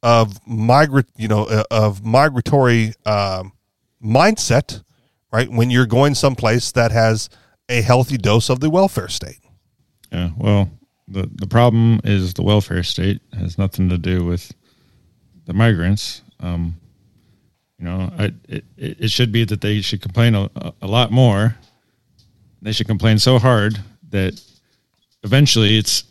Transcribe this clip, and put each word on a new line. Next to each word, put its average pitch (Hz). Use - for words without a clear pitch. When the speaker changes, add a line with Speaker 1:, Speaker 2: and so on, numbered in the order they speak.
Speaker 1:
of 113
migra-, 127
you 113
know, 107
uh, 107
of 107
migratory, 123
um, 98
mindset, 135
right? 120
When 120
you're 123
going 135
someplace 120
that 117
has 113
a 120
healthy 127
dose 107
of 127
the 151
welfare 175
state. -
Speaker 2:
Yeah, 87
well, 101
the, 95
the 95
problem 117
is 92
the -
welfare 92
state 92
has 90
nothing 92
to 90
do 90
with 87
the -
migrants. 101
Um, 85
you 87
know, 90
I, 98
it, -
it, -
it 113
should 120
be 113
that 104
they 104
should 98
complain 113
a, 98
a, -
a 95
lot 110
more. 113
They 107
should -
complain 110
so 127
hard 110
that 95
eventually 110
it's -